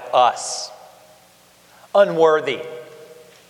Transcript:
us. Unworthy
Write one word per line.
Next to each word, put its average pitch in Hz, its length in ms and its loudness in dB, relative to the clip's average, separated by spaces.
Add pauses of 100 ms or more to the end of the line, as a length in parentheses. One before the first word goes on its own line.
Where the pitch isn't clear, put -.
(120)
us. - 580 0 (1200)
Unworthy 160 640 2 (880)